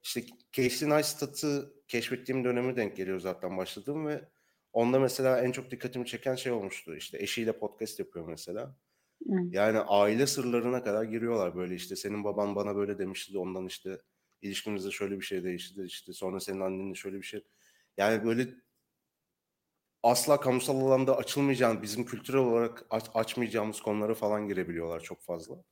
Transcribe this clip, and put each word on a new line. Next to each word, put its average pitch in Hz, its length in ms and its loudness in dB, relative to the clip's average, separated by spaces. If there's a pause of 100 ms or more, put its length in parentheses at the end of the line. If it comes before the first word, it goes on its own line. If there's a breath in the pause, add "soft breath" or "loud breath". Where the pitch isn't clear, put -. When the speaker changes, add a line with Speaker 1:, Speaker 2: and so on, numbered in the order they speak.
Speaker 1:
işte - 200 -4 (300)
Casey 131 380 2
Neistat'ı 147 840 0 (140)
keşfettiğim 123 560 -2
döneme 123 320 2
denk 104 200 -2
geliyor 92 240 -2
zaten 90 360 -4
başladığım 135 500 -6
ve 151 220 -6 (440)
onda 120 280 4
mesela 131 400 4
en 123 120 2
çok 127 180 -8
dikkatimi 123 360 -6
çeken 127 280 -4
şey 127 180 -2
olmuştu. 95 440 -6
İşte - 220 -12
eşiyle 110 400 -2
podcast - 400 -6
yapıyor 85 300 -8
mesela. 107 480 -10 (520)
Speaker 2:
Hı. 196 60 2 (160)
Speaker 1:
Yani 110 280 4
aile 104 480 6
sırlarına 123 580 0
kadar 110 200 0
giriyorlar 110 520 0
böyle 90 180 -4
işte, 92 220 -8
"Senin 104 280 -4
baban 101 320 0
bana 101 200 0
böyle 101 220 0
demişti 95 360 -6
de 98 40 0
ondan 92 280 -4
işte 95 340 -10 (420)
ilişkimizde 98 480 -4
şöyle 98 300 -4
bir 92 40 -8
şey 92 200 -4
değişti 90 320 -6
de 95 80 -8
işte - 280 -12
sonra 92 280 -4
senin 98 200 -6
annenle 95 340 -2
şöyle 98 220 -8
bir 95 60 -10
şey." - 220 -10 (520 soft breath)
Yani 104 280 4
böyle 120 240 2 (1500)
asla 123 380 6
kamusal 131 400 2
alanda 131 360 6
açılmayacağın, 123 680 2
bizim 107 220 -4
kültürel 131 360 0
olarak 117 500 2
aç-, 110 240 -2
açmayacağımız 110 680 0
konulara 107 340 0
falan 107 340 0
girebiliyorlar 85 520 -2
çok - 220 -14
fazla. 82 320 -8 (180)